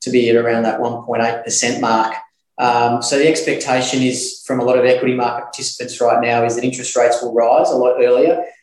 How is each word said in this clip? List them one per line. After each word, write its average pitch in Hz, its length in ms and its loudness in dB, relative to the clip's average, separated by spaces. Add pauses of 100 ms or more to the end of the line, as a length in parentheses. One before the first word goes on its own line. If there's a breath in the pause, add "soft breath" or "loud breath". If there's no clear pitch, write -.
to 127 80 -6
be 123 180 2
at 113 80 4
around 117 280 0
that 110 160 -2
one 120 240 -4
point 113 180 -2
eight 117 200 -4
percent 120 380 -2
mark. 113 340 0 (440)
Um, 120 420 2
so 143 180 -2
the 147 80 4
expectation 131 760 0
is - 440 -4
from 123 140 -2
a 120 40 -2
lot 127 140 4
of 120 60 4
equity 127 300 2
market 120 300 -4
participants - 560 -10
right 120 200 2
now 117 240 0
is 117 120 -2
that 123 80 -2
interest 127 320 -6
rates 120 260 2
will 117 100 -6
rise 117 380 4
a - 60 0
lot 127 220 2
earlier 131 460 2 (180 loud breath)